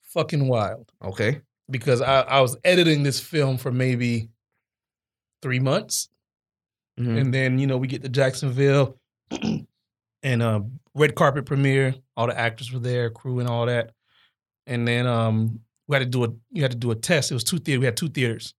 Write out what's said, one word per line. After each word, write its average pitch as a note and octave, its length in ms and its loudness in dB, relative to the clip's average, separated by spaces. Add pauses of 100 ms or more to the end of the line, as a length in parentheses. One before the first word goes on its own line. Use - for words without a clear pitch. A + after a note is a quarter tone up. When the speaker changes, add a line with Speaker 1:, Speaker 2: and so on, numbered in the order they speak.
Speaker 1:
Fucking D#3 440 -2
wild. A2+ 440 -2 (120)
Speaker 2:
Okay. G#2+ 380 -2 (280)
Speaker 1:
Because B2 320 0
I, C3+ 200 4
I C3+ 200 4
was C#3+ 220 0
editing E3+ 400 4
this C#3 160 0
film C3+ 380 -2
for B2+ 140 -6
maybe A#2+ 580 0 (1120)
three B2+ 180 -2
months. C#3 500 -2 (920)
Speaker 2:
Mm-hmm. A#2+ 180 0
Speaker 1:
And B2+ 160 2
then, C3 260 2
you C#3 80 2
know, C3 100 0
we B2+ 100 -2
get B2 160 -6
to C#3 60 -8
Jacksonville C3+ 880 2 (180)
<clears throat> - 1080 -10
and, B2 180 2
uh, A2 200 2 (340)
red D3 200 2
carpet D3 300 2
premiere. C3+ 480 2 (220)
All A#2 120 0
the B2 100 -4
actors A#2 340 -4
were B2+ 80 -6
there, A#2+ 320 -2
crew B2 280 -6
and A#2+ 80 -2
all A#2+ 200 -2
that. A#2+ 240 -2 (720)
And A#2+ 220 -2
then, A#2+ 180 0
um, A2+ 540 0 (280)
we D3 80 -2
had C3+ 40 2
to C3 60 0
do B2 180 0
a, A#2+ 60 0 (220)
you F#3+ 100 -4
had C3 100 0
to A#2+ 60 -6
do A#2+ 140 -2
a A2 40 0
test. C#3+ 360 0
It C3+ 40 -4
was A#2 80 -4
two F3+ 160 -2
theaters. C#3 200 -2
We C3+ 60 0
had A#2 120 -2
two D#3+ 120 -4
theaters. A#2+ 500 -4